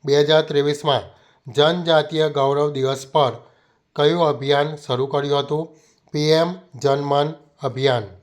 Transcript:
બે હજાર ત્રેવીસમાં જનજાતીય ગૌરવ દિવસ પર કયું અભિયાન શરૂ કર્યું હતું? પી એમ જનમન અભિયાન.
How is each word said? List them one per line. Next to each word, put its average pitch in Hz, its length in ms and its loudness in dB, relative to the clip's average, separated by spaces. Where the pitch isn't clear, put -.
બે 143 140 2
હજાર 156 220 4
ત્રેવીસમાં 147 600 0
જનજાતીય 156 760 2
ગૌરવ 143 420 0
દિવસ 135 360 -4
પર 139 240 2
કયું 160 320 2
અભિયાન 143 480 0
શરૂ 131 300 -4
કર્યું 143 340 -2
હતું? 151 360 -6
પી 151 180 -2
એમ 165 240 2
જનમન 143 580 0
અભિયાન. 127 420 -2